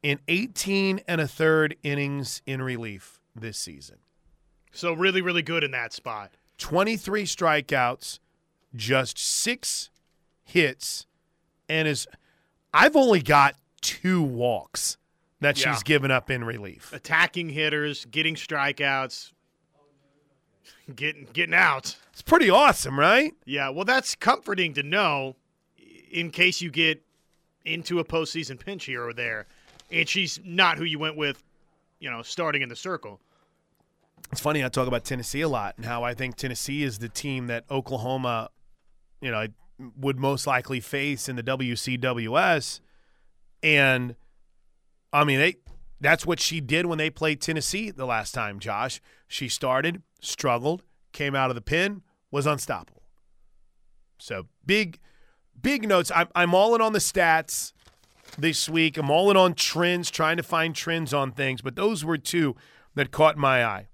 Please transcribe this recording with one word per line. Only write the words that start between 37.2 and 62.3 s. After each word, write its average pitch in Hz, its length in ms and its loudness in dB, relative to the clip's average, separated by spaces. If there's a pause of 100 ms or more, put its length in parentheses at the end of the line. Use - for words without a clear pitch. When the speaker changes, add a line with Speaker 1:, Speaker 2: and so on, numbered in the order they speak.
Speaker 1:
that 117 220 -6
Oklahoma, 127 800 -4 (720)
you 131 100 -6
know, 110 160 -2 (500)
would 135 220 -2
most 139 280 0
likely 127 340 -2
face 139 480 -4
in 127 80 -6
the 120 60 -6
W 127 340 -4
C 127 220 -4
W 120 400 -2
S. 175 420 0 (840)
And, 131 540 4 (960)
I 147 100 4
mean, 143 160 4
they, 170 180 2 (440)
that's 147 260 2
what 165 140 0
she 160 200 -2
did 156 260 0
when 165 120 -2
they 156 120 0
played 156 300 -2
Tennessee 185 500 -4
the 131 160 -8
last 113 260 -2
time, 104 260 -6
Josh. 110 420 -4 (280)
She 131 200 -8
started, 143 540 0 (180)
struggled, 139 600 -2 (300)
came 139 240 -4
out 131 140 2
of 127 40 -4
the 120 80 -10
pen, 190 400 -2 (280)
was 139 160 0
unstoppable. 135 560 -4 (1160)
So 95 280 -10 (180)
big, 190 340 0 (600)
big 233 260 -2
notes. 190 260 2
I'm, 165 220 2
I'm 175 200 4
all 214 200 6
in 226 60 4
on 220 120 2
the 214 60 0
stats 165 720 2 (680)
this 156 300 0
week. 160 280 2
I'm 143 140 0
all 180 200 6
in 196 60 6
on 185 180 6
trends, 175 560 0
trying 160 280 0
to 165 40 -4
find 165 320 -2
trends 165 400 -4
on 135 180 0
things. 131 300 -4
But 127 140 -8
those 196 280 0
were 160 140 0
two 147 380 0 (380)